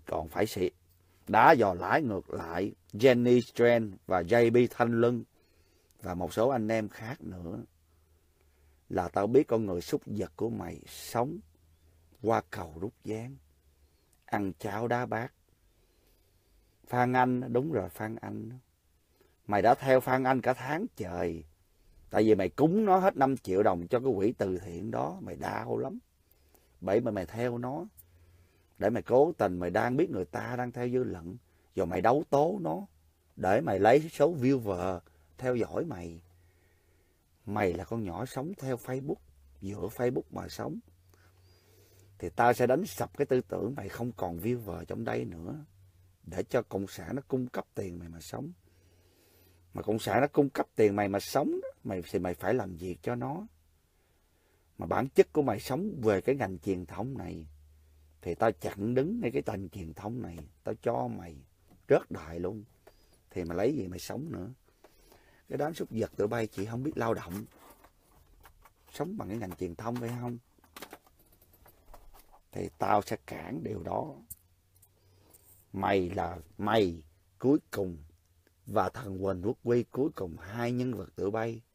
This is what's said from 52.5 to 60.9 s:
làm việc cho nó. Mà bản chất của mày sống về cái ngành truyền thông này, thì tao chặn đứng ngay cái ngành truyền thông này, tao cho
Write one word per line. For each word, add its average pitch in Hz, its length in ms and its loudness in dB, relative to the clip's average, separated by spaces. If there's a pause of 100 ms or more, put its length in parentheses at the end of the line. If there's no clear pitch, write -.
làm 95 220 -4
việc 87 260 -8
cho 120 120 -4
nó. 139 320 -6 (1300)
Mà 92 80 -6
bản 98 220 0
chất - 240 4
của 151 100 2
mày 113 180 0
sống 160 420 -4
về 104 180 4
cái 139 160 2
ngành 95 220 -4
truyền 90 280 -2
thông 120 320 -8
này, 87 280 -10 (760)
thì 87 120 -4
tao 113 180 4
chặn 107 420 -4
đứng 175 260 2
ngay 123 100 -2
cái 135 160 -2
ngành 101 220 -4
truyền 80 260 -12
thông 113 280 -8
này, 85 160 -12 (260)
tao 104 180 -4
cho 123 260 0